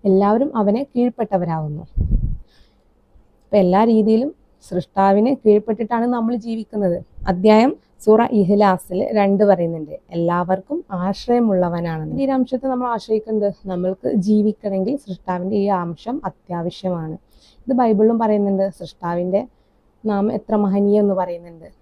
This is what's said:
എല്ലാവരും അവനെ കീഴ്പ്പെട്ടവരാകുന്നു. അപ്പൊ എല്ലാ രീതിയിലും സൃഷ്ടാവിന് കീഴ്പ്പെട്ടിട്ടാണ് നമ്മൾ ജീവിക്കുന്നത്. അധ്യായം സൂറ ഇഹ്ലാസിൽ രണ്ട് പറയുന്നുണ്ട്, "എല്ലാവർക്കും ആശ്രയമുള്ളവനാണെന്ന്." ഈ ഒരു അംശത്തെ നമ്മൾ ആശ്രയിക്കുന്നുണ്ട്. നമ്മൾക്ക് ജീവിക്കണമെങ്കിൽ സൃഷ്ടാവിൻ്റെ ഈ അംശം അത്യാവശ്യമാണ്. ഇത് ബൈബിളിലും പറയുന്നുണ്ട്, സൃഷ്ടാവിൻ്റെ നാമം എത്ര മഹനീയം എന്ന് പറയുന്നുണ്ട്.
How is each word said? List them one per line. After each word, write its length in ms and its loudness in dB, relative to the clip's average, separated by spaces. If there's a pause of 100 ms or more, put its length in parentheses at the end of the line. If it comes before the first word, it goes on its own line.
എല്ലാവരും 520 2
അവനെ 280 0
കീഴ്പ്പെട്ടവരാകുന്നു. 1000 -4 (1500)
അപ്പൊ 200 -6
എല്ലാ 260 4
രീതിയിലും 460 4 (360)
സൃഷ്ടാവിന് 720 0
കീഴ്പ്പെട്ടിട്ടാണ് 680 0
നമ്മൾ 300 -2
ജീവിക്കുന്നത്. 600 -4 (300)
അധ്യായം 440 4 (300)
സൂറ 200 6 (100)
ഇഹ്ലാസിൽ 680 2 (120)
രണ്ട് 320 2
പറയുന്നുണ്ട്, 520 0 (160)
"എല്ലാവർക്കും 680 -2 (140)
ആശ്രയമുള്ളവനാണെന്ന്." 1300 -2
ഈ 80 -2
ഒരു 120 -2
അംശത്തെ 300 -4
നമ്മൾ 200 -4
ആശ്രയിക്കുന്നുണ്ട്. 600 -2 (180)
നമ്മൾക്ക് 480 -4
ജീവിക്കണമെങ്കിൽ 840 0
സൃഷ്ടാവിൻ്റെ 580 -8
ഈ 200 0
അംശം 400 -6 (100)
അത്യാവശ്യമാണ്. 920 -8 (520)
ഇത് 60 0
ബൈബിളിലും 460 4
പറയുന്നുണ്ട്, 500 0
സൃഷ്ടാവിൻ്റെ 720 -4 (640)
നാമം 300 0
എത്ര 220 -6
മഹനീയം 500 2
എന്ന് 100 0
പറയുന്നുണ്ട്. 540 -8 (120)